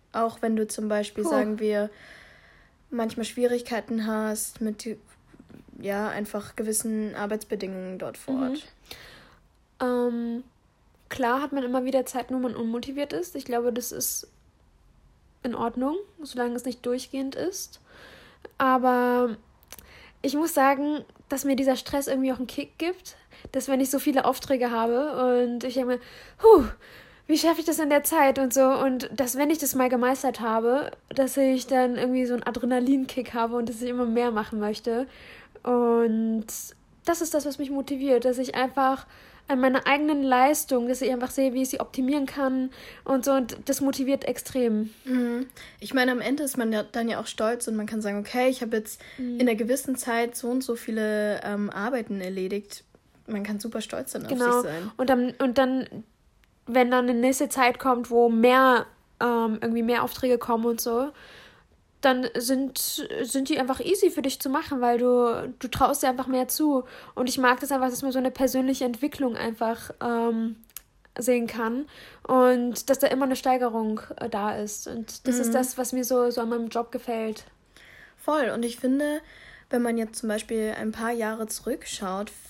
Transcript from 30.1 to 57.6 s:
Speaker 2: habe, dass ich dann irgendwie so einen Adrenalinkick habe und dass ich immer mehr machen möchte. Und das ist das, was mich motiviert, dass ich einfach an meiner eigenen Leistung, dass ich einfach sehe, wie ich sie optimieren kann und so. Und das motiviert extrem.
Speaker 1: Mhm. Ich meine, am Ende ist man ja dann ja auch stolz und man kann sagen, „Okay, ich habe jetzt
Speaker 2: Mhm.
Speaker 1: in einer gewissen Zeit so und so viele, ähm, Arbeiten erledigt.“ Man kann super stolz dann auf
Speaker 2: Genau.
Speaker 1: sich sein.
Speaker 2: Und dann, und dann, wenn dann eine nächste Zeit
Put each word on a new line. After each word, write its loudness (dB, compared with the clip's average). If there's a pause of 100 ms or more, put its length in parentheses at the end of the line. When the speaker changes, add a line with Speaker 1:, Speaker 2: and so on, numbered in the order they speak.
Speaker 2:
habe, 0 (180)
dass 0
ich 2
dann 2
irgendwie 0
so -2
einen -4
Adrenalinkick 0
habe 0
und -2
dass -8
ich -4
immer -2
mehr 2
machen -4
möchte. -2 (560)
Und 2 (600)
das 0
ist -2
das, 0
was -4
mich -4
motiviert, 0
dass 2
ich -4
einfach 0 (440)
an 2
meiner 4
eigenen 2
Leistung, 4
dass -2
ich 0
einfach -2
sehe, 2
wie 0
ich 0
sie -4
optimieren 0
kann -2 (360)
und 2
so. 2
Und 0
das 0
motiviert 0
extrem. 0 (160)
Speaker 1:
Mhm. -2 (320)
Ich -8
meine, 4
am -2
Ende -2
ist -4
man 0
ja 0
dann -4
ja -4
auch -10
stolz -2
und -4
man -4
kann -6
sagen, -4
„Okay, 0
ich -2
habe -2
jetzt -6 (160)
Speaker 2:
Mhm. -6
Speaker 1:
in 0
einer 4
gewissen -2
Zeit -2
so -6
und -2
so -4
viele, -2
ähm, -4
Arbeiten -4
erledigt.“ -6 (420)
Man -4
kann -6
super -6
stolz -8
dann -8
auf -10
Speaker 2:
Genau. 2
Speaker 1:
sich -4
sein. -8
Speaker 2:
Und 0
dann, 2
und 2
dann, 2 (800)
wenn 4
dann 4
eine 2
nächste 2
Zeit 2